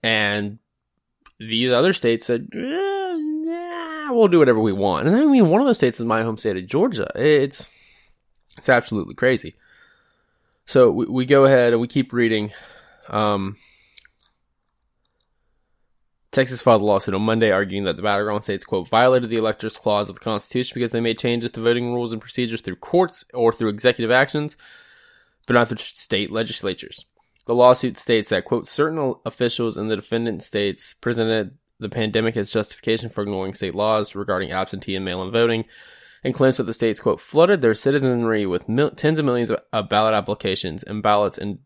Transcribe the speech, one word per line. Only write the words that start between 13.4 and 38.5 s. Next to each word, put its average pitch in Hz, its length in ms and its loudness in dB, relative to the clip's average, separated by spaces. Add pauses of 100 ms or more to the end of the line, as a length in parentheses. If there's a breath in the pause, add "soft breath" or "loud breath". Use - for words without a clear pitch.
Texas 127 300 -2
filed 113 200 4
a 101 40 -2
lawsuit 98 300 0
on 98 60 -2
Monday 110 300 2
arguing 98 340 -2
that 85 100 -2
the - 60 -14
battleground 104 420 -2
states, 98 220 -6
quote, 92 240 -6
"violated 123 400 4
the 117 80 -2
Electors 110 400 -4
Clause 104 320 -2
of 92 60 -14
the - 60 -20
Constitution 113 520 -6
because 120 180 -4
they 117 80 -2
made 113 180 -2
changes 120 340 -4
to 113 100 -12
voting 120 320 0
rules 120 180 -4
and 113 80 -8
procedures 113 400 -6
through 90 160 -10
courts - 480 -2 (100)
or 117 200 2
through 110 160 -2
executive 113 420 0
actions, 147 460 0 (880 soft breath)
but 120 80 -2
not 120 160 4
through 110 80 -8
state - 520 -6
legislatures." - 760 -8 (400)
The 120 100 0
lawsuit 123 400 6
states 110 320 0
that, 92 160 -2
quote, - 240 -4
"certain 151 480 -2 (100)
officials 117 520 -4
in 107 100 -6
the 110 80 -2
defendant 113 480 -4
states - 560 -6
presented 113 580 -2 (220)
the 110 80 -10
pandemic 110 480 -2
as 104 160 -4
justification 113 560 -4
for 110 140 -8
ignoring 95 320 -6
state 92 200 -8
laws 107 420 0
regarding 95 360 -4
absentee 95 460 -6
and 95 80 -6
mail-in 92 260 -6
voting," 117 320 2 (640 loud breath)
and 131 80 -2
claims 131 240 2
that 123 60 -2
the 110 100 -6
states, 113 260 -2
quote, - 220 -2
"flooded 175 400 2
their 113 120 4
citizenry 120 720 0
with 90 220 -4